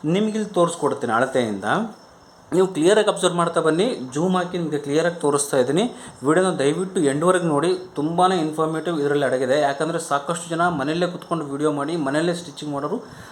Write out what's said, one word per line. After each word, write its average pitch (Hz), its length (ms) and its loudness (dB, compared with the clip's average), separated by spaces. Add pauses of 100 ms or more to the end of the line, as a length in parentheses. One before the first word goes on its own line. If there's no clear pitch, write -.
ನಿಮ್ಗೆ 208 340 0
ಇಲ್ಲಿ 214 120 -4
ತೋರಿಸ್ಕೊಡ್ತೀನಿ 135 640 0
ಅಳತೆಯಿಂದ. 113 520 0 (880)
ನೀವು 185 140 4
ಕ್ಲಿಯರಾಗಿ 190 420 4
ಅಬ್ಸರ್ವ್ 175 280 0
ಮಾಡ್ತಾ 170 240 0
ಬನ್ನಿ, 156 540 0
ಜೂಮ್ 180 220 2
ಹಾಕಿ 175 220 -2
ನಿಮಗೆ 151 200 -2
ಕ್ಲಿಯರಾಗಿ 160 420 0
ತೋರಿಸ್ತಾ 143 360 2
ಇದ್ದೀನಿ. 139 280 4 (380)
ವಿಡಿಯೋನ 160 360 2
ದಯವಿಟ್ಟು 170 420 0
ಎಂಡ್ವರೆಗೆ 165 440 2
ನೋಡಿ, 165 300 2 (200)
ತುಂಬಾ 170 340 2
ಇನ್ಫಾರ್ಮೇಟಿವ್ 156 720 -2
ಇದರಲ್ಲಿ 143 240 2
ಅಡಗಿದೆ. 131 360 2
ಯಾಕಂದರೆ 147 380 0
ಸಾಕಷ್ಟು 165 520 -4
ಜನ 170 180 0
ಮನೆಯಲ್ಲೇ 160 380 -2
ಕುತ್ಕೊಂಡು 170 380 -4
ವಿಡಿಯೋ 143 280 0
ಮಾಡಿ, 143 240 -4
ಮನೆಯಲ್ಲೇ 156 380 0
ಸ್ಟಿಚಿಂಗ್ 151 380 -10
ಮಾಡೋರು 151 260 -4 (340)